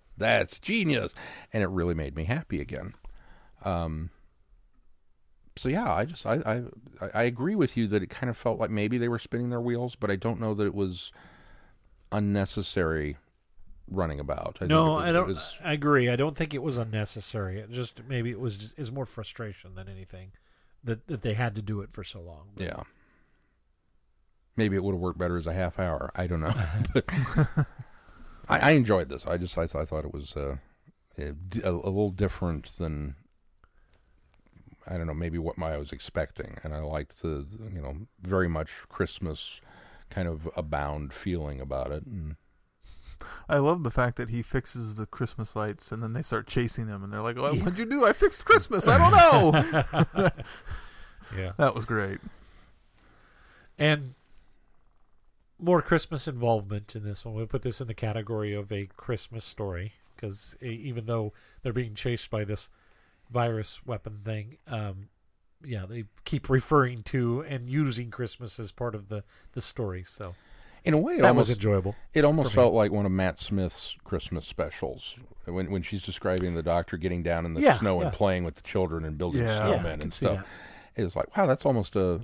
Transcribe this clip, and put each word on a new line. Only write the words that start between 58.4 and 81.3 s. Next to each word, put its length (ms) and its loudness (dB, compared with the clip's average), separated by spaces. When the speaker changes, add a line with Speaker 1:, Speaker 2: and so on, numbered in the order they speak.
Speaker 2:
of 160 -6
a 160 -4
Christmas 480 -6
story, 500 -6
'cause 460 -12
e-, 60 -8
even 380 -8
though 260 -2
they're 100 -2
being 220 -2
chased 360 -4
by 140 -2
this 240 -6
virus 540 -2
weapon 400 -8
thing, 340 -8
um, 400 -6
yeah, 220 -6
they 180 -10
keep 240 -2
referring 560 4
to 440 0
and 200 -6
using 420 0
Christmas 500 -8
as 100 -8
part 240 -6
of 140 -10
the, 160 -6
the 100 -6
story. 420 -4
So 300 -12
Speaker 1:
In 100 6
a 40 8
way, 160 2
it 80 4
Speaker 2:
that 120 10
was 140 6
Speaker 1:
almost, 20 0
Speaker 2:
enjoyable 460 2
Speaker 1:
it 100 6
almost 280 4
Speaker 2:
for 60 4
me. 40 10
Speaker 1:
felt 120 8
like 180 6
one 140 2
of 60 4
Matt 260 2
Smith's 640 -2
Christmas 420 -4
specials 720 -6
when, 240 -2
when 120 0
she's 200 -6
describing 520 0
the 80 -2
Doctor 360 0
getting 240 0
down 240 0
in 80 -4
the 80 0
Speaker 2:
Yeah, 160 6
Speaker 1:
snow 220 2
and 120 0
Speaker 2:
yeah. 40 -6
Speaker 1:
playing 280 2
with 120 -4
the 60 -20
children 420 -2
and 140 -6
building 240 0
Speaker 3:
Yeah. 180 0
Speaker 1:
snowmen 100 2
Speaker 2:
Yeah, 80 4
I 40 -4
can 100 -6
Speaker 1:
and 100 -4
Speaker 2:
see 140 -2
Speaker 1:
stuff. 100 4
Speaker 2:
that. 100 -6
Speaker 1:
It 40 2
was 120 -4
like, 200 -2